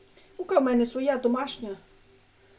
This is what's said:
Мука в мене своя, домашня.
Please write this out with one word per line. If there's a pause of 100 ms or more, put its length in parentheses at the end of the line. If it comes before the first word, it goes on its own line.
(380)
Мука
в
мене
своя,
домашня. (840)